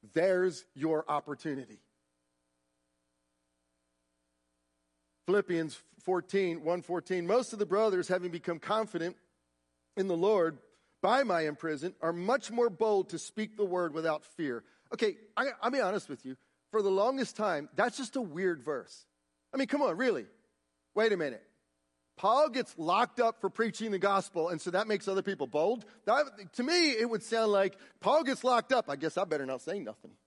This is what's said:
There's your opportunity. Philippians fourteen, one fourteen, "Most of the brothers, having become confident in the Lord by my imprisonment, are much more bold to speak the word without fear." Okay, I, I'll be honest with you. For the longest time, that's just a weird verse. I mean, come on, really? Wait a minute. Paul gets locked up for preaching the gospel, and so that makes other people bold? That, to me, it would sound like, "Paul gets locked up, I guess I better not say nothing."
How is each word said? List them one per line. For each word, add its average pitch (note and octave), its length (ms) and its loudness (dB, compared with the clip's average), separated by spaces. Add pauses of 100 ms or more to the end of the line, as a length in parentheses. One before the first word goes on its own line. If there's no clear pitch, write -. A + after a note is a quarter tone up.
There's F3+ 720 2
your D#3 360 0
opportunity. C#3 680 -4 (3500)
Philippians F3 540 0 (200)
fourteen, F3+ 640 -2
one E3+ 180 -2
fourteen, F3 460 -4
"Most A#3 260 0
of G#3+ 60 -12
the G#3 60 0
brothers, F#3+ 440 2
having F3+ 220 -2
become E3+ 280 -6
confident G3 560 -2 (800)
in F#3+ 120 0
the F3 100 0
Lord E3+ 420 2 (420)
by B3 220 4
my F3+ 180 2
imprisonment, D3+ 600 -4
are D#3+ 100 0
much G3 400 0
more A#3+ 180 2
bold G3+ 420 0
to E3 80 -8
speak G#3+ 360 -8
the G#3 80 -2
word F3 300 -2
without D#3+ 320 -2
fear." B2+ 400 -6 (260)
Okay, A3 260 0 (200)
I, B3+ 140 -2 (100)
I'll A#3+ 100 0
be C#4 80 0
honest G3 300 0
with C3+ 160 -12
you. C3 100 -10 (360)
For G#3+ 100 0
the G3 100 2
longest A#3 460 0
time, E3+ 380 -2
that's A#3+ 200 2
just C4+ 220 -6
a B3+ 40 -2
weird E3+ 400 -2
verse. B2+ 440 -8 (480)
I C4+ 40 -2
mean, C4+ 100 0
come C#4+ 160 0
on, F3+ 120 2
really? F3+ 320 0 (680)
Wait G#3+ 180 4
a F#3 40 0
minute. C#3 280 -4 (720)
Paul C4+ 320 4
gets A#3 280 -4
locked G3 440 0
up A3+ 180 2
for F#3+ 100 -2
preaching A3 420 -2
the F#3+ 80 -2
gospel, F#3 500 0
and E3+ 100 -4
so F3 120 -6
that G3+ 160 0
makes G#3 200 -2
other F#3+ 140 0
people F3+ 260 -4
bold? F3 380 0 (180)
That, A3 520 0
to B3 80 -2
me, E4 260 4
it A#3 200 0
would A3 140 -2
sound A3+ 300 2
like, G3+ 240 2 (240)
"Paul D4 220 4
gets B3+ 200 -2
locked B3 300 2
up, A#3+ 160 2
I C#3+ 80 -2
guess D3+ 180 -4
I F#3 80 2
better D3+ 220 -2
not C3 160 -6
say G3 180 -6
nothing." G#2+ 480 -14